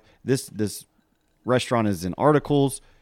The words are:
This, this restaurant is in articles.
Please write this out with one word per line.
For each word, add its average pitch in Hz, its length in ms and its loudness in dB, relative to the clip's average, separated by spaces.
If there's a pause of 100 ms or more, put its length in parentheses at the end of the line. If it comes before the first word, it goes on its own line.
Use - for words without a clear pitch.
(240)
This, 131 240 0
this - 380 -6 (580)
restaurant 120 460 0
is 90 160 -4
in 90 120 -4
articles. 139 600 2 (220)